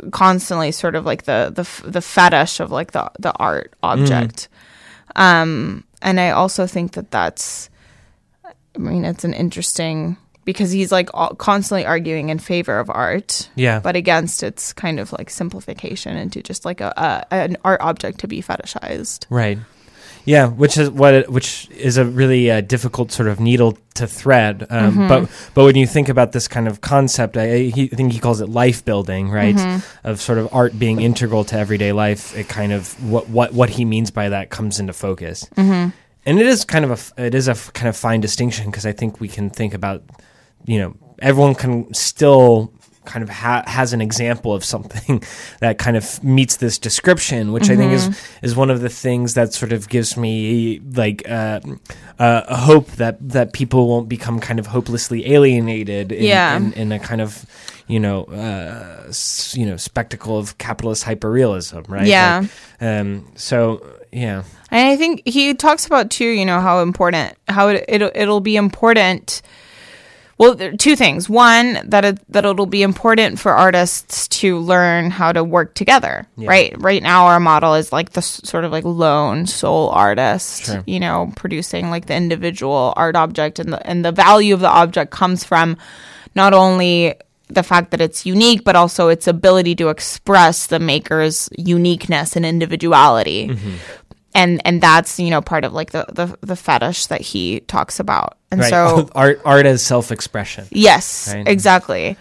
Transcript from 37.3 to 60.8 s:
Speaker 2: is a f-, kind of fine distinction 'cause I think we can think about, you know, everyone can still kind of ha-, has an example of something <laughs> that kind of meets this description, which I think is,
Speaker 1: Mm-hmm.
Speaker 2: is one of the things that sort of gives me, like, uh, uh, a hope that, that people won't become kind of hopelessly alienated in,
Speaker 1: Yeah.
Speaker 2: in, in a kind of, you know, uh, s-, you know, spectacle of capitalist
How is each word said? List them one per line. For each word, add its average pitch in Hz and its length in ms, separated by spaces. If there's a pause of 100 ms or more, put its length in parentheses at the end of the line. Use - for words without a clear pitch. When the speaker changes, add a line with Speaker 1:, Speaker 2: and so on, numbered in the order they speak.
Speaker 2:
is 131 140
a 123 40
f-, - 200
kind 120 160
of 107 80
fine 113 240
distinction 107 500
'cause 104 140
I 107 80
think 107 280
we 107 80
can 101 200
think 104 240
about, 98 300 (640)
you 113 120
know, 90 160 (260)
everyone 139 340
can 123 400
still 127 760 (380)
kind 117 160
of 104 60
ha-, 120 360
has 123 260
an 117 80
example 117 540
of 95 100
something 110 580 (200)
<laughs> - 180
that 113 180
kind 120 180
of - 260
meets 131 360
this 117 200
description, 117 720
which 117 180
I - 60
think - 160
is, 131 160
Speaker 1:
Mm-hmm. - 380
Speaker 2:
is 120 80
one 131 160
of 127 100
the 120 100
things 123 440
that 117 180
sort 117 200
of 104 160
gives 120 280
me, 113 640 (140)
like, 107 340
uh, 110 320 (580)
uh, 117 300
a 127 80
hope 143 300 (160)
that, 113 140 (140)
that 120 220
people 123 360
won't 120 200
become 117 320
kind 113 200
of 104 60
hopelessly 117 640
alienated 113 800
in, 107 120
Speaker 1:
Yeah. 180 320
Speaker 2:
in, 202 180
in 107 180
a 104 60
kind 110 220
of, 107 240 (440)
you 113 120
know, 101 240
uh, 95 840
s-, - 480
you 120 100
know, 92 120
spectacle 110 600
of 104 200
capitalist 113 460